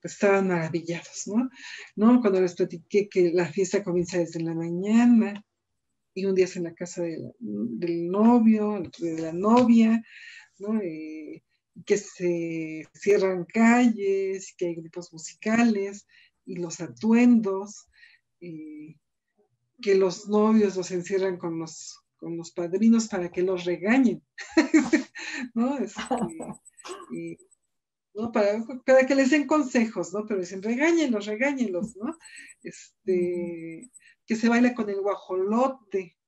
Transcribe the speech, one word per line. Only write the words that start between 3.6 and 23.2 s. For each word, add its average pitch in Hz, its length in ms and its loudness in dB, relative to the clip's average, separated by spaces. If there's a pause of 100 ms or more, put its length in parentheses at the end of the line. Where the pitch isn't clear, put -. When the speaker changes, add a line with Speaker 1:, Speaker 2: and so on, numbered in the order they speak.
Speaker 1:
comienza 175 360 -2
desde 165 220 -4
la 165 120 -4
mañana, 202 920 2 (720)
y 190 120 -6
un 190 100 0
día 185 100 4
es 180 120 -12
en 175 80 -4
la 170 100 -10
casa 175 260 -10
de 165 160 -6
la, - 220 -12
del 175 720 -6
novio, 214 680 4
el 160 100 -8
otro 165 180 -10
día 165 100 -4
de 160 80 -6
la 160 100 -6
novia, 226 720 4 (560)
¿no? 214 220 -4
Eh, 156 600 -12 (440)
que 202 120 2
se 165 960 -6
cierran 190 520 0
calles, 202 1080 2
que 180 120 -4
hay 170 80 -4
grupos 165 360 -14
musicales, 202 920 -2 (400)
y 175 120 -12
los 170 240 -10
atuendos, 220 1040 2 (540)
eh, 156 540 -16 (840)
que 202 140 2
los 190 340 0
novios 214 460 4
los 180 160 -4
encierran 185 460 -2
con 170 200 -6
los, - 460 -12 (140)
con 165 200 -10
los 165 140 -12
padrinos 220 560 2
para 175 240 -4